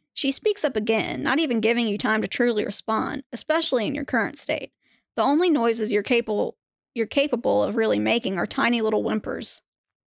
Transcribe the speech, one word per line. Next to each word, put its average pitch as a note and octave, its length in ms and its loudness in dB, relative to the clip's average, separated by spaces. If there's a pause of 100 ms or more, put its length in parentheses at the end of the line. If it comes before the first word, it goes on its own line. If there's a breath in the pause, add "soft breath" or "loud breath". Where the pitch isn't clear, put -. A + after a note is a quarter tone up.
(120)
She C#4 200 -2
speaks - 320 0
up C4+ 120 -2
again, G#3+ 460 0
not C4 160 0
even C4+ 220 0
giving A#3 260 2
you G#3 100 0
time A3 240 0
to G#3 80 -2
truly A#3 360 0
respond, - 580 -4 (100)
especially C#4 540 0
in C#3 80 -2
your - 100 -6
current - 340 -2
state. - 340 -6 (440)
The A#3+ 60 2
only D4+ 260 4
noises A#3 440 2
you're G3+ 100 2
capable, A3+ 540 0 (380)
you're A3+ 120 0
capable A3+ 560 2
of G3+ 140 0
really G#3+ 240 2
making A3 380 0
are F3+ 80 -2
tiny A#3 360 0
little G#3+ 220 0
whimpers. - 580 -4 (440)